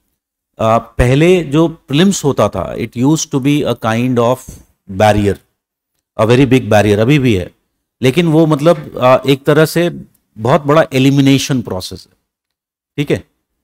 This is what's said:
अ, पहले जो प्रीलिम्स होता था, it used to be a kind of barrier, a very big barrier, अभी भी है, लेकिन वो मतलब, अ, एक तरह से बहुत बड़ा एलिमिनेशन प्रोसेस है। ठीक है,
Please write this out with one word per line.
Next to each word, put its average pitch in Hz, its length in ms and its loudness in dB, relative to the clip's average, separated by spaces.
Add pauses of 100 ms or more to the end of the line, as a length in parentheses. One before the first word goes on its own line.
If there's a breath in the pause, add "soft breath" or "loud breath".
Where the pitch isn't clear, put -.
(600)
अ, 110 180 2
पहले 147 640 0
जो 151 240 0
प्रीलिम्स 160 560 -2
होता 120 260 0
था, 71 260 -8
it 110 160 -8
used 143 360 -2
to 139 120 -4
be 143 240 -2
a 117 120 -2 (100)
kind 117 300 -2
of 120 220 0 (540)
barrier, 104 440 2 (840)
a 110 60 2
very 127 200 4
big 123 160 2
barrier, 104 380 2
अभी 135 200 2
भी 127 160 0
है, 90 160 -6 (500)
लेकिन 135 260 0
वो 160 180 2
मतलब, 151 520 0
अ, 127 300 2
एक 135 180 0
तरह 156 200 2
से 170 240 -2 (480)
बहुत 131 240 0
बड़ा 147 320 2
एलिमिनेशन 135 680 0
प्रोसेस - 500 -12
है। - 60 -20 (800)
ठीक - 140 -6
है, 101 200 -4 (320)